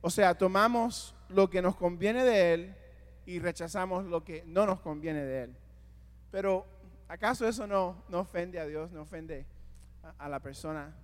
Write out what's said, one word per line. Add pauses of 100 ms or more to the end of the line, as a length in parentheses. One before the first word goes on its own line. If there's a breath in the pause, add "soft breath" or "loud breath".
O
sea,
tomamos (160)
lo
que
nos
conviene
de
Él (520)
y
rechazamos
lo
que
no
nos
conviene
de
Él. (760 soft breath)
Pero, (420)
¿acaso
eso
no,
no
ofende
a
Dios,
no
ofende (560 soft breath)
a,
a
la
persona